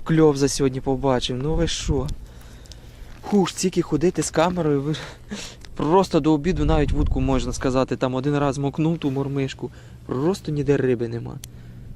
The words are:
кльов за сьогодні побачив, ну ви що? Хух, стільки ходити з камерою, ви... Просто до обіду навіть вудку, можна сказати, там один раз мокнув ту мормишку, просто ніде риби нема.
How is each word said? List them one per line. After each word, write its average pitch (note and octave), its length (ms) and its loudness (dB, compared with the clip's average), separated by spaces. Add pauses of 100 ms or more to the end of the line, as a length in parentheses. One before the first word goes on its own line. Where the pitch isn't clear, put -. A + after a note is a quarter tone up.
кльов D#3 320 6
за C#3 120 4
сьогодні C3 320 0
побачив, C3 640 0
ну D#3 120 0
ви E3 120 2
що? C#3+ 420 0 (1120)
Хух, F#3+ 280 2
стільки F3+ 320 0
ходити D#3+ 400 0
з - 80 -6
камерою, D#3 520 2
ви... D3+ 120 -2 (800)
Просто E3+ 460 2
до D3+ 120 4
обіду D3+ 320 0
навіть D3+ 280 4
вудку, C#3+ 280 2
можна B2+ 320 2
сказати, B2+ 440 0
там B2+ 180 0
один C#3+ 240 0
раз C#3+ 200 0
мокнув D#3 400 0
ту D3 120 -2
мормишку, C3+ 600 -4 (360)
просто D#3 460 -2
ніде C#3+ 240 2
риби B2+ 320 0
нема. A#2 300 -8 (580)